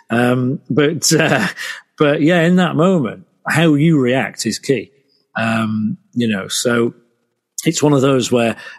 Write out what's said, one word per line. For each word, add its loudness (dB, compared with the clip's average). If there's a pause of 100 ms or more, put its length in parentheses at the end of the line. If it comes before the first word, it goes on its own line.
(100)
Um, 0 (100)
but, 0
uh, 0 (500)
but 2
yeah, 4
in 2
that 2
moment, 0 (220)
how 2
you 4
react -2
is -4
key. -4 (440)
Um, -2 (160)
you 0
know, -4
so -2 (680)
it's -2
one 4
of 2
those 0
where, 0 (220)